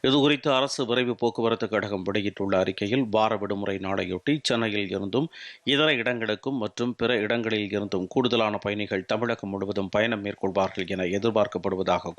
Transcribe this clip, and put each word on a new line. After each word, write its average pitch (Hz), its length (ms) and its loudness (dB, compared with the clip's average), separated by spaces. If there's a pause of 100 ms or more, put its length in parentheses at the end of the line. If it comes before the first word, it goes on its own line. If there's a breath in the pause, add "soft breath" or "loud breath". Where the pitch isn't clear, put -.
இதுகுறித்து 143 480 4
அரசு 139 320 0
விரைவு 120 340 2
போக்குவரத்து 113 520 2
கழகம் 101 340 0
வெளியிட்டுள்ள 98 540 0
அறிக்கையில், 104 420 0 (100)
வார 110 280 4
விடுமுறை 101 340 -2 (100)
நாளையொட்டி 95 480 -2 (140)
சென்னையில் 104 480 -2
இருந்தும் 101 320 0 (460 loud breath)
இதர 151 140 4 (140)
இடங்களுக்கும் 117 640 -2
மற்றும் 120 360 -2
பிற 117 240 2
இடங்களில் 107 520 0
இருந்தும் 98 380 -2
கூடுதலான 113 520 2
பயணிகள் 104 460 -2
தமிழகம் 110 420 -2
முழுவதும் 98 420 -2
பயணம் 110 300 0
மேற்கொள்வார்கள் 95 680 -2
என 92 120 -2 (120)
எதிர்பார்க்கப்படுவதாக 95 1000 0